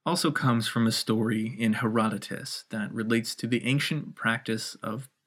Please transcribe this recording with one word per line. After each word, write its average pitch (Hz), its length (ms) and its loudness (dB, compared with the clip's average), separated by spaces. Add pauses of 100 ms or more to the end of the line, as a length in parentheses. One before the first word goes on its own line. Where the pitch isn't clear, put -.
also 170 260 2
comes 117 380 2
from 117 180 2
a 113 60 4
story 113 640 0
in 110 160 2
Herodotus 110 960 -2
that 107 220 -4
relates 113 440 0
to - 100 -4
the 120 200 0
ancient 143 480 0
practice 113 680 -2
of 113 260 -6 (180)